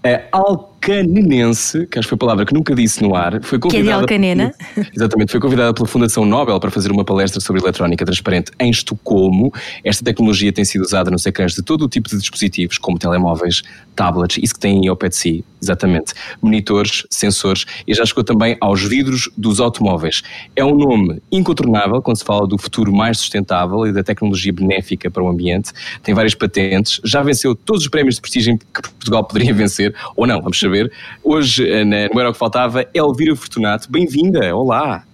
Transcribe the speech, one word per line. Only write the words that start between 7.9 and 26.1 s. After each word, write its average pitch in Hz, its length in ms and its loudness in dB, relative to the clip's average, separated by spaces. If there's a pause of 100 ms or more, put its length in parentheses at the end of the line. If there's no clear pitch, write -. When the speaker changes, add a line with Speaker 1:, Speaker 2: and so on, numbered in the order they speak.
Speaker 1:
transparente 90 540 -2
em 123 100 2
Estocolmo. 101 800 2 (320)
Esta 107 220 -2
tecnologia 104 480 2
tem 104 100 0
sido 95 200 0
usada 92 280 0
nos 87 140 0
ecrãs 90 300 -2
de 95 80 -4
todo 156 200 0
o 131 60 0
tipo 107 200 -2
de 104 80 -2
dispositivos, 92 600 -4
como 87 200 -2
telemóveis, 87 680 0 (320)
tablets, 90 460 0
isso 113 120 -2
que - 80 -12
têm 98 220 2
aí 95 40 2
ao 92 80 2
pé 90 140 -2
de - 60 -6
si, 82 280 -2 (180)
exatamente, - 520 0 (280)
monitores, 104 680 0
sensores, 98 560 -2 (220)
e 107 80 0
já 117 100 2
chegou 117 180 -2
também 113 380 2
aos 98 220 2
vidros 131 520 0
dos 110 240 0
automóveis. 98 600 0 (340)
É 135 80 2
um 143 120 4
nome 110 440 2 (120)
incontornável 123 720 2
quando 113 140 0
se - 60 -10
fala 104 240 0
do 98 120 0
futuro 101 340 -2
mais 110 240 2
sustentável 95 680 -2
e 104 40 0
da 98 120 -2
tecnologia 98 500 -2
benéfica 95 580 -2
para 92 120 -2
o 90 40 0
ambiente. 90 440 -2 (320)
Tem 107 100 0